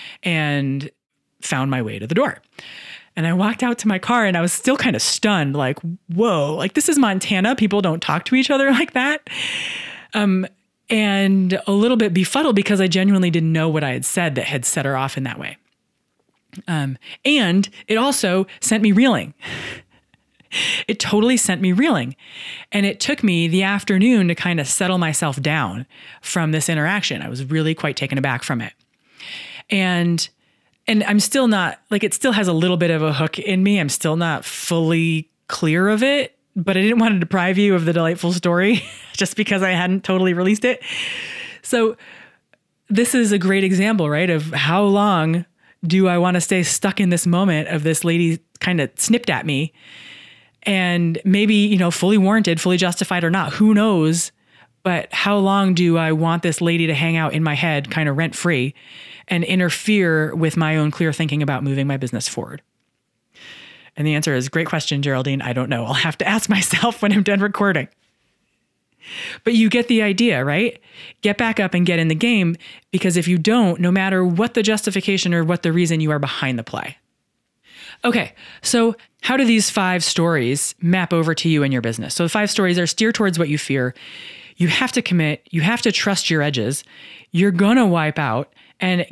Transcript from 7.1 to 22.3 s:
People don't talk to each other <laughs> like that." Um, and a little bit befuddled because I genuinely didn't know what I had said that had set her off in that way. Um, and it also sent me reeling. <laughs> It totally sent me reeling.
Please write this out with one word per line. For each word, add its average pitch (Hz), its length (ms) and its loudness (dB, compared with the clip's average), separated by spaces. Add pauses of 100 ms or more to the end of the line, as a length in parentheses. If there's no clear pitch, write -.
People 202 260 2
don't 170 200 0
talk 156 240 -2
to 254 100 0
each 262 160 2
other 277 200 4
<laughs> 254 80 4
like 330 120 -2
that." 285 380 -2 (840)
Um, 196 320 2 (440)
and 196 760 2
a 202 60 -2
little 226 240 4
bit 208 180 2
befuddled 196 440 2
because 202 240 2
I 190 60 4
genuinely 185 420 2
didn't 160 240 2
know 160 160 2
what 156 160 0
I 131 60 -2
had 127 120 -4
said 160 320 -2
that 127 100 -4
had 135 200 -6
set - 180 -2
her 135 140 -2
off 135 180 -4
in 143 80 -6
that 123 160 -8
way. - 180 -12 (1120)
Um, 139 300 -4 (260)
and 202 460 2 (180)
it 220 80 0
also 214 500 0 (140)
sent 214 240 0
me 214 80 4
reeling. 202 480 2
<laughs> - 40 -20 (1400)
It 214 120 -4
totally 214 380 2
sent 180 240 0
me 185 100 2
reeling. 180 440 0 (560)